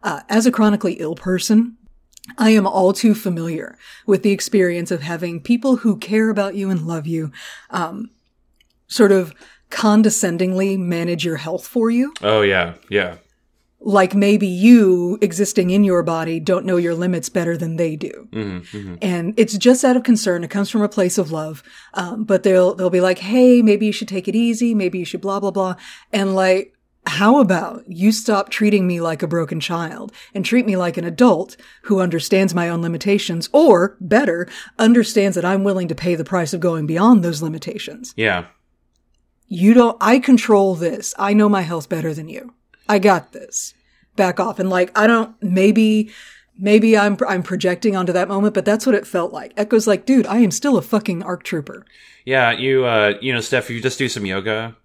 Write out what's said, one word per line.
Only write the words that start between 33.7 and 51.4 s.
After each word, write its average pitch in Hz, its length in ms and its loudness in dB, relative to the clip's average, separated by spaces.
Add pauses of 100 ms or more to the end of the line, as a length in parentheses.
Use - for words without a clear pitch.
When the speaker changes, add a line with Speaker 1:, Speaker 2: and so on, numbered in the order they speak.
Speaker 1:
better, 180 480 0 (280)
understands 220 580 2
that 170 100 -2
I'm 190 180 0
willing 185 240 -2
to 160 80 -6
pay 175 200 -2
the 160 100 -6
price 175 280 -4
of 180 60 -4
going 160 260 -2
beyond 185 380 4
those 160 180 -4
limitations?" 165 760 -10
Speaker 2:
Yeah. 95 300 0 (1000)
Speaker 1:
You 190 260 4
don't, 233 260 4
I 226 200 4
control 208 560 4
this. 208 420 -6
I 196 160 0
know 208 160 4
my 202 120 2
health 165 280 -8
better 160 240 -4
than 156 160 -12
you. - 240 -16 (340)
I 208 120 2
got 185 320 2
this. - 420 -14 (420)
Back 208 240 0
off. 240 200 -2
And 190 100 -2
like, 180 280 0
I 214 100 4
don't, 226 340 0
maybe, 214 720 2 (460)
maybe 214 400 4
I'm, 202 200 2 (100)
I'm 185 140 -2
projecting 180 540 -2
onto 185 180 -2
that 180 140 0
moment, 202 260 0
but 190 120 -2
that's 214 200 0
what 254 100 2
it - 120 -4
felt 175 260 -4
like. - 240 -14
Echo's 214 300 0
like, 202 180 0
"Dude, 262 220 2
I 208 120 0
am 214 120 4
still 277 260 0
a 170 60 0
fucking 196 400 -4
arc 180 200 -8